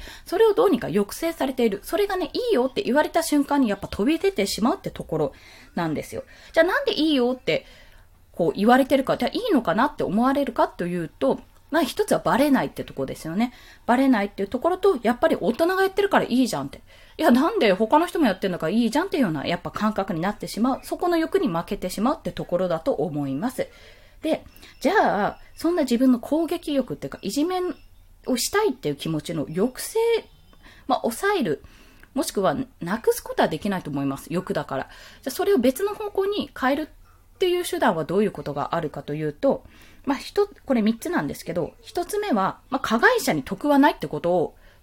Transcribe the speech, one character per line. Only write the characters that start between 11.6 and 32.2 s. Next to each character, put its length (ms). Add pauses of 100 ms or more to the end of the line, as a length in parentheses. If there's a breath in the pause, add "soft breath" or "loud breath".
ま 100
あ 20
一 220
つ 80
は 80
バ 160
レ 140
な 120
い 40
っ 40
て 140
と 100
こ 120
で 100
す 100
よ 80
ね。 180 (340 loud breath)
バ 100
レ 120
な 140
い 40
っ 40
て 120
い 40
う 20
と 120
こ 80
ろ 100
と、 240
や 120
っ 40
ぱ 100
り 120
大 140
人 200
が 80
や 60
っ 20
て 120
る 80
か 80
ら 60
い 40
い 180
じ 80
ゃ 80
ん 40
っ 20
て。 140 (360 soft breath)
い 40
や、 80
な 200
ん 80
で 140
他 260
の 80
人 140
も 60
や 60
っ 60
て 100
ん 40
だ 60
か 80
ら 40
い 140
い 60
じ 80
ゃ 40
ん 40
っ 20
て 80
い 40
う 40
よ 60
う 20
な、 140
や 100
っ 40
ぱ 100
感 240
覚 180
に 80
な 100
っ 60
て 100
し 140
ま 160
う。 60
そ 160
こ 100
の 80
欲 220
に 100
負 160
け 140
て 100
し 140
ま 100
う 60
っ 40
て 80
と 140
こ 140
ろ 100
だ 100
と 140
思 340
い 80
ま 160
す。 180 (540 soft breath)
で、 220 (360 loud breath)
じ 100
ゃ 360
あ、 120 (160 soft breath)
そ 160
ん 60
な 60
自 160
分 140
の 60
攻 280
撃 280
欲 200
っ 20
て 100
い 20
う 20
か、 120
い 80
じ 140
め 160 (680)
を 100
し 140
た 140
い 60
っ 20
て 160
い 40
う 40
気 120
持 140
ち 120
の 120
抑 320
制、 200 (880 soft breath)
ま 100
あ、 60
抑 320
え 80
る、 220 (500 soft breath)
も 80